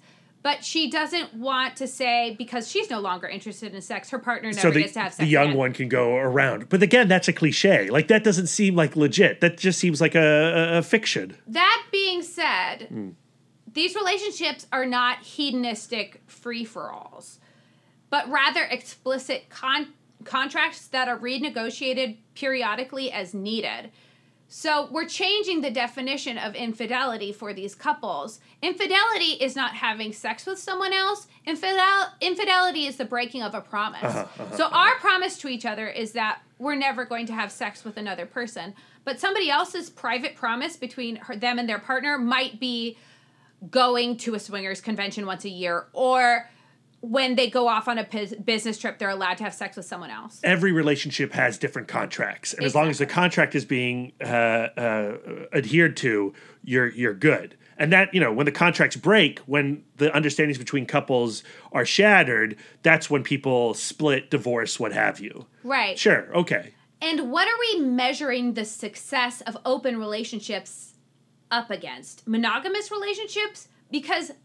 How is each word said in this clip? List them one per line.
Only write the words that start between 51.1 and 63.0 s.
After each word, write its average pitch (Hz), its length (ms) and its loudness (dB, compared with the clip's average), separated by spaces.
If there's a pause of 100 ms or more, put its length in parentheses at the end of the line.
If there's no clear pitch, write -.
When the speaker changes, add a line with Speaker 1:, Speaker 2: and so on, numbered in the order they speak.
Speaker 2:
has 123 260 2
different 127 300 -6
contracts. 104 640 -4
And 117 100 -4
as 131 100 0
long 151 140 4
as 143 100 -2
the 139 60 2
Speaker 1:
Exactly. - 180 0
Speaker 2:
contract 175 320 4
is 139 100 0
being, 123 560 -2
uh, 135 40 -8 (520)
uh, 110 400 0 (360)
adhered 147 460 4
to, 104 340 0 (320)
you're, 123 240 2
you're 113 260 -2
good. 107 420 2 (220)
And 156 140 4
that, 190 200 6
you 180 80 4
know, 123 120 4
when 139 140 2
the 143 60 2
contracts - 440 4
break, 170 440 4
when 143 440 -2 (120)
the 151 180 2
understandings 147 440 2
between 123 280 -4
couples 120 580 0 (280)
are 123 120 2
shattered, 127 720 6 (260)
that's 160 260 4